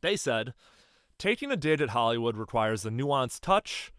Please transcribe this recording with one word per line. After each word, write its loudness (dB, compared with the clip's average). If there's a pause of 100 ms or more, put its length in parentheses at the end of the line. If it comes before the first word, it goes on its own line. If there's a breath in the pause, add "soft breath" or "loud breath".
They 0
said, -2 (640 soft breath)
Taking -2
a 0
dig 2
at 2
Hollywood 2
requires 0
a -4
nuanced -2
touch -2